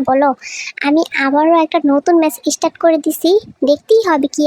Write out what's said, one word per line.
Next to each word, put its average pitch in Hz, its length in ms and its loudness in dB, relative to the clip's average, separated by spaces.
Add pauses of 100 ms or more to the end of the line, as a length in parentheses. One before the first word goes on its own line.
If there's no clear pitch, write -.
বলো। 269 200 2 (580)
আমি 302 160 2 (220)
আবারও 302 300 2 (100)
একটা 330 140 -2 (140)
নতুন 294 300 0
ম্যাচ 311 120 -2 (200)
স্টার্ট - 280 -6
করে 330 220 2
দিছি, 320 260 -2 (380)
দেখতেই 440 400 2
হবে 294 260 0
কি 294 120 -2